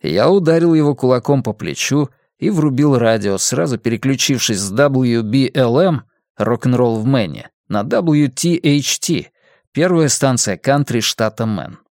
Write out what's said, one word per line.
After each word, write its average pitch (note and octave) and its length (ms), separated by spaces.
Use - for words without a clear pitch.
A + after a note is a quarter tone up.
Я F#2 300
ударил E3+ 440
его D3 200
кулаком B2+ 480
по G#2+ 120
плечу C3+ 560
и F#3 120
врубил D3 480
радио, G#2+ 400
сразу C3 400
переключившись A#2+ 800
с G2 140
W B2+ 500
B B2 320
L B2+ 260
M, F3 220
рок-н-ролл A#2+ 640
в G#2+ 60
Мэне, G#2 440
на G2+ 140
W D3+ 460
T E3 340
H C#3+ 380
T, - 320
первая E3 360
станция B2+ 500
кантри C3+ 420
штата A2 460
Мэн. G2+ 320